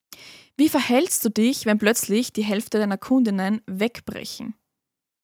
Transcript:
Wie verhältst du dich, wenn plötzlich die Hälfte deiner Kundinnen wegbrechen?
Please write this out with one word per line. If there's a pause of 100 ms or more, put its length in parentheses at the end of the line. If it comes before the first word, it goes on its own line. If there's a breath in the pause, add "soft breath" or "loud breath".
(580 loud breath)
Wie
verhältst
du
dich,
wenn
plötzlich
die
Hälfte
deiner
Kundinnen
wegbrechen? (680)